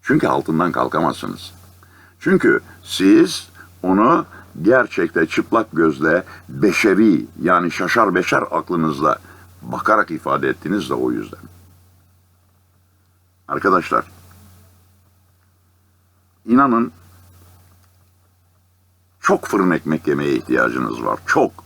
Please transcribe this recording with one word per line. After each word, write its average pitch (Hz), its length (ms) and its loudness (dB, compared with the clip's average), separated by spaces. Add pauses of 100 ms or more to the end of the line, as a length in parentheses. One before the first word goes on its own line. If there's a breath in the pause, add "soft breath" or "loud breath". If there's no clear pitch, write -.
Çünkü 143 260 0
altından 80 440 0
kalkamazsınız. 64 800 -4 (640 soft breath)
Çünkü - 400 4 (240 loud breath)
siz - 680 2 (340 loud breath)
onu 113 420 2 (360 loud breath)
gerçekte 104 640 0
çıplak 110 480 -2
gözle, 80 500 0 (260 loud breath)
beşeri, 95 760 2 (160)
yani 87 300 0
şaşar 92 440 0
beşer 90 360 0
aklınızla 78 680 -2 (440 loud breath)
bakarak 101 500 -2
ifade 69 380 -4
ettiniz 80 400 -4
de 69 40 -2
o 62 180 -2
yüzden. 50 280 -8 (2000)
Arkadaşlar, 80 580 0 (2500)
inanın 120 460 2 (2250)
çok - 260 -2
fırın 95 260 2
ekmek 76 360 -2
yemeye 71 280 0
ihtiyacınız 60 680 -2
var, - 220 -4
çok. - 260 2 (140)